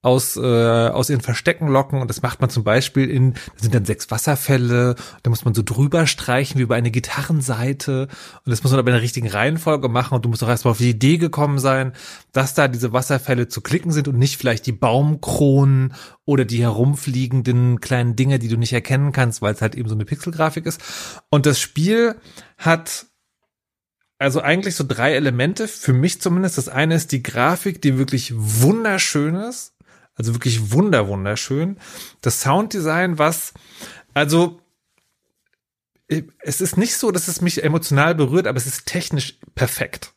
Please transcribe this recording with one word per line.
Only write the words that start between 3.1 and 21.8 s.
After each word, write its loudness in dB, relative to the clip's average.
da -8
sind 2
dann 2
sechs -6
Wasserfälle, 2
da 0
muss -2
man 2
so 0
drüber 2
streichen -2
wie 2
über 0
eine 0
Gitarrenseite. -2
Und -2
das 0
muss 2
man 4
aber 4
in 4
der 2
richtigen -4
Reihenfolge 0
machen. -2
Und 0
du 0
musst -2
auch -2
erstmal 2
auf -2
die 2
Idee 2
gekommen 0
sein, 0
dass 0
da 4
diese -2
Wasserfälle 0
zu -10
klicken -2
sind 0
und 0
nicht 2
vielleicht -2
die -2
Baumkronen 2
oder 2
die -2
herumfliegenden 2
kleinen 0
Dinge, 2
die -2
du 0
nicht 0
erkennen 0
kannst, 0
weil 0
es -6
halt 0
eben -6
so -2
eine -2
Pixelgrafik -4
ist. -8
Und 4
das 4
Spiel 2